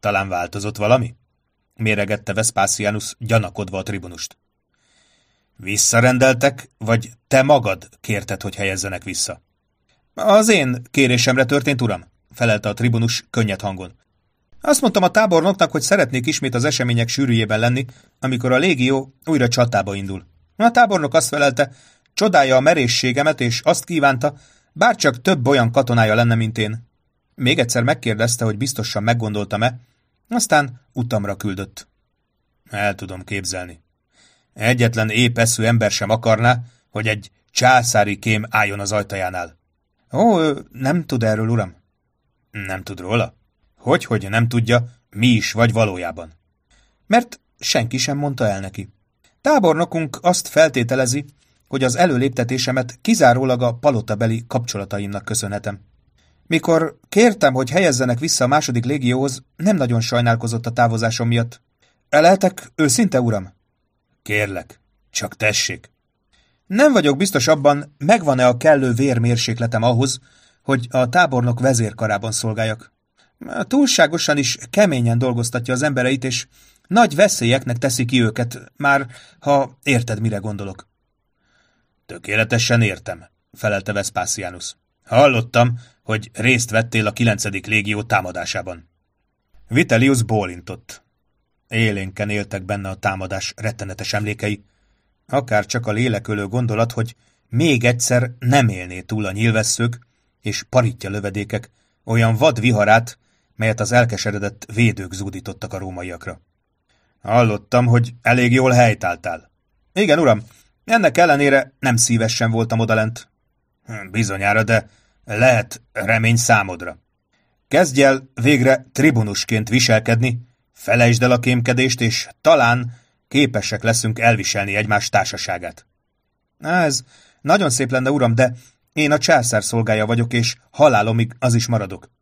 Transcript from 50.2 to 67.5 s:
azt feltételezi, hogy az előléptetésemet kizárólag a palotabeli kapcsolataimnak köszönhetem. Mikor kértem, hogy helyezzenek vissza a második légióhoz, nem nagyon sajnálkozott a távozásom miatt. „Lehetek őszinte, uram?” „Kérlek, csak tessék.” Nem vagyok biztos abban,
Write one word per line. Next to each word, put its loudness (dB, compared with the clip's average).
azt 0
feltételezi, 0
hogy 0
az 0
előléptetésemet -2
kizárólag 4
a 0
palotabeli -2
kapcsolataimnak -6
köszönhetem. -8
Mikor 0
kértem, 4
hogy -2
helyezzenek 0
vissza -2
a 0
második 0
légióhoz, -2
nem 0
nagyon 0
sajnálkozott -2
a -6
távozásom 0
miatt. -2
„Lehetek 2
őszinte, 2
uram?” -4
„Kérlek, -4
csak -8
tessék.” -4
Nem 4
vagyok 2
biztos 0
abban, 2